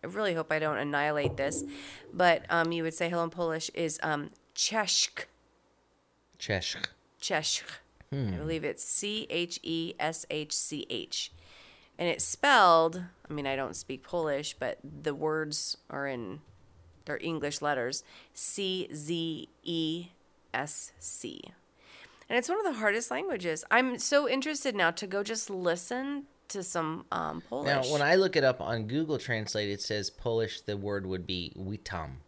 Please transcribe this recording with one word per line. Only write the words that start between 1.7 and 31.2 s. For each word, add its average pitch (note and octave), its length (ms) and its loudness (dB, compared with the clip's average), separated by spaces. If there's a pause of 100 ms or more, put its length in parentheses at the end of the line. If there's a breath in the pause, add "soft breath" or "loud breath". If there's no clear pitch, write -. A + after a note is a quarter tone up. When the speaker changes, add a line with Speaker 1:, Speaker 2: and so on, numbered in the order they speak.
Speaker 1:
but, F3 360 6
um, E3 220 4
you E3 120 0
would D#3+ 100 0
say E3+ 160 0
hello E3+ 160 0
in E3 40 -4
Polish D#3+ 440 -2
is, D#3+ 280 0
um, D3+ 280 -2 (260)
czeszk. - 720 0 (1120)
Speaker 2:
Czeszk. - 500 -2 (340)
Speaker 1:
Czeszk. - 420 0 (460)
Speaker 2:
Hmm. B2+ 240 -2
Speaker 1:
I F2 40 -2
believe D#3 260 -2
it's - 200 -4
C G#3+ 460 -2
H F3 320 -2
E E3 380 -4
S D#3+ 300 0
H D3+ 260 -6
C - 340 -4
H. - 420 -6 (680 loud breath)
And F3 100 -2
it's - 160 0
spelled, F3+ 800 8 (260)
I D#3 40 -8
mean, D3 120 -4
I C3+ 120 -2
don't C3+ 180 -4
speak - 280 -8
Polish, D3+ 540 -2
but - 200 -4 (260)
the D3+ 100 0
words D#3 640 -2 (140)
are C#3 180 -4
in, B2 320 -6 (640)
they're - 180 -6
English D3 400 -4
letters, C3+ 420 -2 (300 loud breath)
C F#3 600 0
Z D#3+ 560 -4 (140)
E E3+ 440 -2 (460)
S C#3 460 -2
C. - 420 -4 (880 loud breath)
And A#3 80 2
it's B3 100 0
one F#4 100 0
of A4 60 0 (100)
the A3+ 60 -6
hardest A3 320 2
languages. A#3+ 580 -2
I'm B3 300 4
so C#4+ 300 4
interested C4+ 460 0
now F3 160 6
to F3 160 -6
go G3 160 -2
just G#3+ 260 -4
listen A#3+ 760 -2 (240)
to G3 160 -6
some, D#3+ 480 -2
um, - 360 -4
Polish. C#3 200 -4
Speaker 2:
Now, C#3 160 2 (100)
when D3 80 2
I D3+ 140 6
look F#3+ 200 6
it C#3+ 80 6
up B2+ 160 4
on A2 280 -2
Google D3 320 0
Translate, G#2+ 500 -2
it G2+ 120 -4
says G#2 280 -2
Polish, A2+ 520 -2
the G#2 160 -4
word G2+ 280 -2
would F#2 220 -4